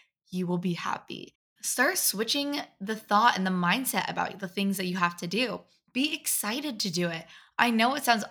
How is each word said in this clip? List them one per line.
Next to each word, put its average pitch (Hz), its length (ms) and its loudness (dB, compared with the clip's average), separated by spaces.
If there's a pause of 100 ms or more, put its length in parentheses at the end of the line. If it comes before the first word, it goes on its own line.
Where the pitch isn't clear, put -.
(300)
you 180 180 -2
will 180 100 0
be 180 160 0
happy. - 600 -8 (280)
Start 330 360 2
switching 285 640 0 (180)
the 214 160 -4
thought 214 420 4
and 190 80 0
the 190 60 2
mindset 185 580 0
about - 300 -4
the 196 80 -6
things 196 300 -2
that 196 80 -4
you 180 120 -2
have 175 200 0
to 175 100 -8
do. 196 340 -2 (320)
Be 294 200 0
excited 277 680 -2
to 185 100 -2
do 175 180 0
it. 165 160 -6 (320)
I 240 140 6
know 233 240 4
it 294 80 -4
sounds 233 280 4